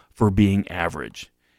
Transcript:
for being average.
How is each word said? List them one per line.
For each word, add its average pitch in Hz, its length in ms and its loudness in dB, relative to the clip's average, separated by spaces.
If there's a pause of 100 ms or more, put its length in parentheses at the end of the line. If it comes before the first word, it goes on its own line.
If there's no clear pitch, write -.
(120)
for 110 180 0
being 98 380 2
average. 82 640 -6 (260)